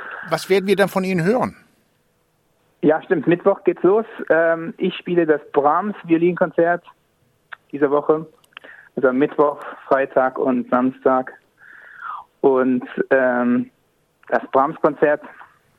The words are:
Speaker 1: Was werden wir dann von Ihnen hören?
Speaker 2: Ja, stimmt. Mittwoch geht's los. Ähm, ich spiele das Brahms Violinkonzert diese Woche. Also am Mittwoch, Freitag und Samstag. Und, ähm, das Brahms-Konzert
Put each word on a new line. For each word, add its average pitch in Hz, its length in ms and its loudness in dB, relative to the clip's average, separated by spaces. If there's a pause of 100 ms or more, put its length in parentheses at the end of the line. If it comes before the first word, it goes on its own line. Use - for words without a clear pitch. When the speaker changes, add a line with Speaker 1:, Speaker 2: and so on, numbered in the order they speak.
(300)
Speaker 1:
Was - 180 -4
werden 190 180 0
wir 196 100 2
dann 190 120 2
von 190 160 -4
Ihnen 185 180 -2
hören? 185 340 -2 (1300)
Speaker 2:
Ja, 156 180 2
stimmt. 165 260 -4
Mittwoch 175 380 0
geht's 170 180 0
los. 208 220 2 (240)
Ähm, 165 480 0
ich 185 200 -4
spiele 175 280 -2
das 151 160 2 (120)
Brahms 165 520 0
Violinkonzert 170 800 0 (880)
diese 139 180 0
Woche. 156 360 0 (680)
Also 127 140 0
am 127 80 0
Mittwoch, 147 420 0 (300)
Freitag 135 500 0
und 123 300 -2
Samstag. 131 640 0 (1120)
Und, 127 420 2 (240)
ähm, 123 640 0 (580)
das 120 140 -2 (100)
Brahms-Konzert 147 720 0 (560)